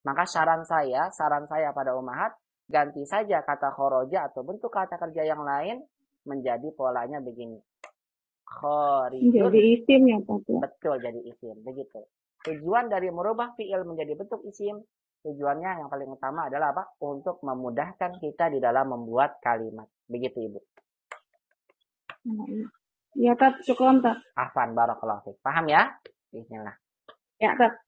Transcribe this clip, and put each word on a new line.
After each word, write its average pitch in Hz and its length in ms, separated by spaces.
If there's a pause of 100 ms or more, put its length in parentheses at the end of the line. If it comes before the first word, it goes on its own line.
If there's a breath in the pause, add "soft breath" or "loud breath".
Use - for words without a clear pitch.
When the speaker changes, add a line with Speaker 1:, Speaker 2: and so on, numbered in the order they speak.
Speaker 1:
maka 143 240
saran 165 400
saya, 151 480
saran 147 320
saya 156 240
pada 135 240
ummahat, 131 400 (320)
ganti 143 400
saja 202 400
kata 143 240
khoroja 139 560
atau 131 160
bentuk 214 320
kata 185 240
kerja 165 240
yang 151 240
lain 175 400 (400)
menjadi 131 480
polanya 131 480
begini. 117 400 (800)
Khorijun. 147 1080
Speaker 2:
Jadi 208 100 (140)
isim 262 320
ya, 220 120
Pak, 202 280
ya? - 160
Speaker 1:
Betul, 139 360
jadi 117 220 (100)
isim. 117 320
Begitu. 131 360 (480)
Tujuan 165 400
dari 185 240
merubah 220 480
fi'il 190 240
menjadi 160 320
bentuk 202 320
isim, 208 320 (480)
tujuannya 151 560
yang 139 80
paling 139 160
utama 139 400
adalah 143 240
apa? 190 320
Untuk 143 400
memudahkan 139 800
kita 156 240
di 139 160
dalam 127 240
membuat 123 560
kalimat. 113 480 (160)
Begitu, 120 400
Ibu. 101 140 (1700)
Speaker 2:
Nah, 214 200
iya. 220 200 (500)
Iya, 240 180
Tat. 262 200 (120)
Syukron, 262 320
Tat. 247 160 (240)
Speaker 1:
Afwan, 123 400
barakallahu 110 480
fiik. - 160
Paham 160 240
ya? 170 240 (400)
Bismillah. 113 460 (680)
Speaker 2:
Ya, 220 160
Tat. 233 300